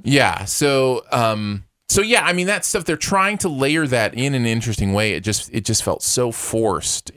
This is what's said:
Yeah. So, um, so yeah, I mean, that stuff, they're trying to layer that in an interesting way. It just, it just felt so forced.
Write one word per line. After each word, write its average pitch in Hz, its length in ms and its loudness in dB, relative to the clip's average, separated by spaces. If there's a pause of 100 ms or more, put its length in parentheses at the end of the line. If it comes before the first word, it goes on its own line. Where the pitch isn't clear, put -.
Yeah. 117 420 4
So, 131 640 0
um, 107 520 0 (260)
so 196 120 2
yeah, 220 240 2
I 175 80 2
mean, 180 140 0
that 202 180 -2
stuff, 190 200 -4
they're 160 120 0
trying 196 420 0
to 185 100 -2
layer 147 380 2
that 117 260 0
in 135 220 0
an 120 100 0
interesting 113 480 0
way. 104 200 2
It 80 80 -4
just, 104 320 -4
it 107 120 -4
just 110 180 0
felt - 200 -2
so 123 300 0
forced. - 840 -2